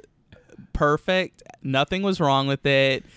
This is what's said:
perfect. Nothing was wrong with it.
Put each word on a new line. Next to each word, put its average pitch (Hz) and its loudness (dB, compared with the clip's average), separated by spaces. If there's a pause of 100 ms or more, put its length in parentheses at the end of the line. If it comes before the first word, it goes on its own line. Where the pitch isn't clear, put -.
(720)
perfect. 156 -2 (180)
Nothing 139 -2
was 190 -2
wrong 139 2
with 139 -4
it. 135 2 (120)